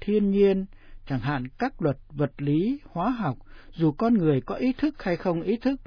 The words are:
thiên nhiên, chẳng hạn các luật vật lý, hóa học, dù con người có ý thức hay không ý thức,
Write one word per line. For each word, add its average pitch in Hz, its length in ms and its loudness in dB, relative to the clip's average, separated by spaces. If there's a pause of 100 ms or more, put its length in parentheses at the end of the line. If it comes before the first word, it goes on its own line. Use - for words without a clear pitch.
thiên 202 300 2
nhiên, 196 340 4 (420)
chẳng 131 120 -2
hạn 127 280 -4 (120)
các 254 220 -4
luật 143 160 0 (120)
vật 143 280 -2
lý, 170 480 0
hóa 180 240 -4
học, 208 280 -2 (340)
dù 160 200 2
con 226 220 2
người 156 280 4
có - 140 -8
ý 254 180 0
thức 302 300 -4
hay 175 120 0
không 170 260 -2
ý 196 160 0
thức, 262 300 0